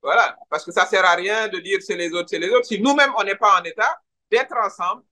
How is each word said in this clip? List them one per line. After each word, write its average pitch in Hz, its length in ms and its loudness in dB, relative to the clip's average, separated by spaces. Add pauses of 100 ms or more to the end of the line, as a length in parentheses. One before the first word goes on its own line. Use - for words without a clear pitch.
Voilà, 190 360 0 (120)
parce 156 160 -6
que 175 60 -14
ça 180 160 2
sert 190 180 2
à 175 120 6
rien 208 320 -2
de 185 100 -6
dire 190 240 -4
c'est 190 140 -8
les 175 160 -4
autres, 175 160 -6
c'est 175 100 -6
les 170 120 -4
autres. 247 160 2
Si 202 140 -4
nous-mêmes, 277 380 4
on 202 60 -2
n'est 196 100 -4
pas 196 260 4
en 175 40 -16
état 220 340 -4 (320)
d'être 262 240 0 (100)
ensemble 190 480 -6